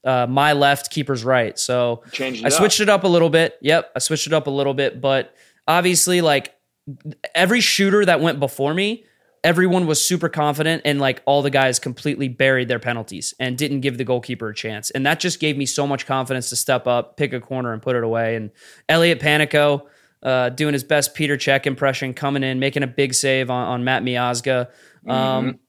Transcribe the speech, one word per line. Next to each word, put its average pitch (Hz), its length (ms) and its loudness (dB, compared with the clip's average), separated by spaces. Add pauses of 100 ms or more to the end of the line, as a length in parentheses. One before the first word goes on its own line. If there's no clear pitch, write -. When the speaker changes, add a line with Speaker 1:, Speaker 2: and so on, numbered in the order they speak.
Speaker 1:
Uh, 127 240 2
my 139 260 4
left, 143 380 2
keeper's 135 340 -4
right. 123 340 2
So 123 520 -2
Speaker 2:
Changed 131 340 -6
Speaker 1:
I - 20 2
Speaker 2:
it 139 40 2
Speaker 1:
switched 185 280 2
Speaker 2:
up. 214 40 2
Speaker 1:
it 202 60 2
up 190 140 4
a 190 40 2
little 170 220 4
bit. 160 320 2
Yep, 156 340 0
I 127 40 -4
switched 156 280 -4
it 156 60 -2
up 151 140 0
a 139 40 -4
little 139 240 0
bit, 127 260 -2
but 135 320 0 (340)
obviously, 175 540 2
like, 143 320 0 (840)
every 185 260 4
shooter 196 440 2
that 165 160 4
went 156 180 0
before 139 340 -2
me, 208 300 -2 (400)
everyone 180 440 4
was 151 140 0
super 170 280 0
confident, 151 560 -2
and, 143 140 0
like, 135 260 0
all 143 160 2
the 139 80 0
guys 135 300 2
completely 135 500 -6
buried 127 380 0
their 120 120 -2
penalties 113 600 -6
and 127 180 -4
didn't 139 240 -2
give 127 160 -2
the 131 60 -6
goalkeeper 120 460 -4
a 104 60 -12
chance. 107 360 -8
And 135 140 -4
that 160 140 0
just 175 200 -4
gave 151 180 0
me 139 80 -4
so 143 220 -2
much 139 180 -4
confidence 131 440 -4
to 120 60 -8
step 127 320 0
up, 120 300 -2
pick 147 160 -2
a 120 80 -8
corner, 123 320 -6
and 110 80 -10
put 127 140 -2
it 117 80 -2
away. 113 320 -2
And 110 160 -8 (360)
Elliot 165 320 4
Panico, 147 680 2 (360)
uh, 127 260 0
doing 147 240 0
his 135 100 -2
best 147 320 0
Peter 147 220 0
Cech 135 280 2
impression, 131 480 -2
coming 139 300 -2
in, 131 160 -2
making 139 240 0
a 135 40 -4
big 131 260 -2
save 131 360 0
on, 123 180 -2
on 123 160 -4
Matt 127 200 2
Miazga. 123 640 -2 (400)
Um, 127 100 0 (300)
Speaker 2:
Mm-hmm. - 20 -2 (200)